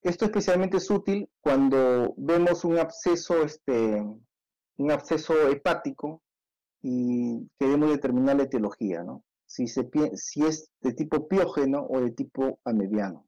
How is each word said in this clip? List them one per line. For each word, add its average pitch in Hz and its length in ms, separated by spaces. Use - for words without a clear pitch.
Esto 180 220
especialmente 190 540
es - 120
útil 202 380
cuando 131 760
vemos 170 480
un 170 140
absceso, 165 640
este, 113 600
un 143 120
absceso 151 580
hepático 147 760
y 123 680
queremos 147 320
determinar 135 460
la 139 80
etiología, 104 580
¿no? - 200
Si 123 240
se 127 160
pie-, 151 320
si - 280
es 156 260
de 127 140
tipo 151 340
piógeno 147 600
o 131 120
de 120 120
tipo 135 520
amebiano. 101 640